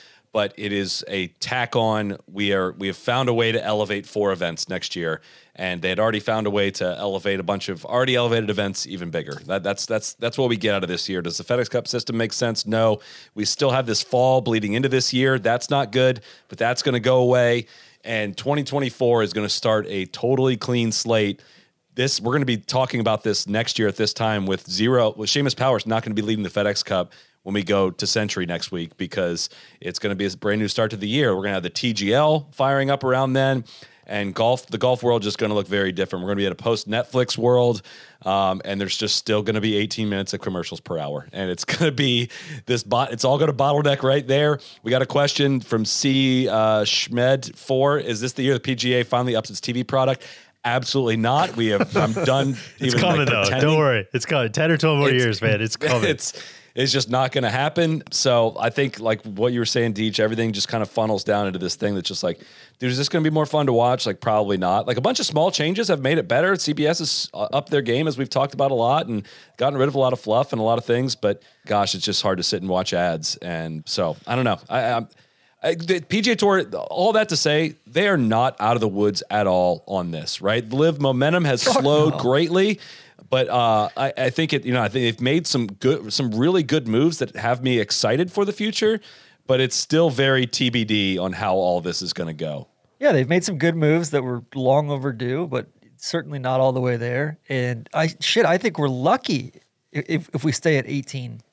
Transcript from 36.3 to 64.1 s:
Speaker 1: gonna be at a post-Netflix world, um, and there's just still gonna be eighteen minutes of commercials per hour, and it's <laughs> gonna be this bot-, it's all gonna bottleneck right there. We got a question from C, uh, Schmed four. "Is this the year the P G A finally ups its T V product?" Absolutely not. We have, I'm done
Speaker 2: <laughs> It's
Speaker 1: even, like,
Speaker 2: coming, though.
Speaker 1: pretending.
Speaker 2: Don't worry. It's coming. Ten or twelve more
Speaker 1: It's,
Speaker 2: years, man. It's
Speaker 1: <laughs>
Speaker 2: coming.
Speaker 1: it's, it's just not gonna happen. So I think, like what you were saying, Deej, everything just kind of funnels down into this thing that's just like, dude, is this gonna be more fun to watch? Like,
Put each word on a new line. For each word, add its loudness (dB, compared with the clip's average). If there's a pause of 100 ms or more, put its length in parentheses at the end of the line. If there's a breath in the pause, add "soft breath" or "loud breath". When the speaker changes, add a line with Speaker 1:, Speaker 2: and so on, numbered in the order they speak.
Speaker 1:
gonna -2
be 0
at 0
a -8
post-Netflix -2
world, 4 (460 loud breath)
um, 2
and -4
there's -4
just -2
still 0
gonna -2
be 0
eighteen -2
minutes -4
of -10
commercials -6
per -8
hour, -8
and -4
it's -6
<laughs> -4
gonna 2
be 0 (380 loud breath)
this 0
bot-, 0
it's -4
all 4
gonna 2
bottleneck 2
right 2
there. 2 (220 loud breath)
We -4
got 4
a 2
question 2
from -2
C, 2
uh, 2
Schmed 0
four. 2
"Is -4
this -4
the -4
year 2
the 0
P -2
G -2
A 4
finally 0
ups -2
its -10
T -4
V -2
product?" 0 (420 loud breath)
Absolutely 0
not. 2
We 2
have, 0
I'm 2 (120)
done 2 (100)
Speaker 2:
<laughs> -20
It's 0
Speaker 1:
even, 0
like, 2
Speaker 2:
coming, 2
though. 2
Speaker 1:
pretending. 2
Speaker 2:
Don't 4
worry. 2
It's -4
coming. 0
Ten 2
or 4
twelve 2
more 4
Speaker 1:
It's, 4
Speaker 2:
years, 0
man. 2
It's -2
Speaker 1:
<laughs> -
Speaker 2:
coming. 0
Speaker 1:
it's, -4 (420 loud breath)
it's 0
just 0
not 0
gonna 0
happen. 0
So 2
I 0
think, -2
like -2
what -2
you 0
were 0
saying, 0
Deej, -2
everything 0
just -4
kind -2
of -4
funnels 0
down 0
into -4
this -4
thing -2
that's -4
just -6
like, -4 (400 loud breath)
dude, -2
is -2
this -2
gonna 0
be 2
more 2
fun 0
to 4
watch? 4
Like, -4